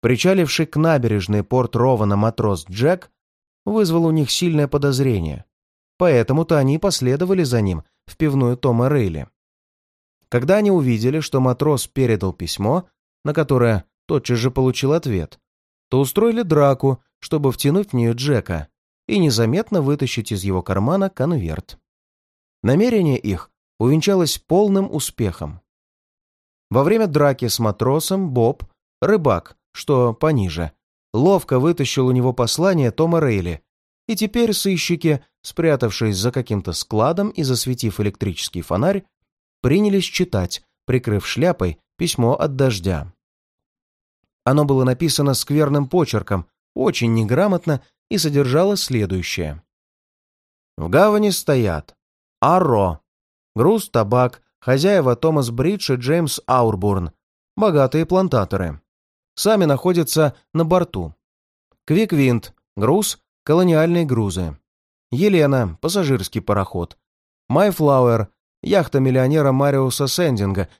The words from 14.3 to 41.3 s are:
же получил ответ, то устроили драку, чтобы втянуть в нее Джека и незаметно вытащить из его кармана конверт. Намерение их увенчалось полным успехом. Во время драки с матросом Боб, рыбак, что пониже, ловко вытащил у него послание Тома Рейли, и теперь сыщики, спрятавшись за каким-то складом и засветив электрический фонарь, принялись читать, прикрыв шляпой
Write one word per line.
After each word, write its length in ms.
же 120
получил 420
ответ, 460
то 100
устроили 420
драку, 600
чтобы 320
втянуть 400
в 40
нее 180
Джека 540
и 120
незаметно 600
вытащить 500
из 120
его 200
кармана 460
конверт. 680
Намерение 560
их 320
увенчалось 600
полным 540
успехом. 680
Во 140
время 220
драки 420
с 120
матросом 720
Боб, 320
рыбак, 580
что 400
пониже, 580
ловко 460
вытащил 480
у 40
него 220
послание 560
Тома 300
Рейли, 420
и 80
теперь 380
сыщики, 680
спрятавшись 760
за 140
каким-то 420
складом 560
и 140
засветив 560
электрический 600
фонарь, 420
принялись 440
читать, 580
прикрыв 420
шляпой 520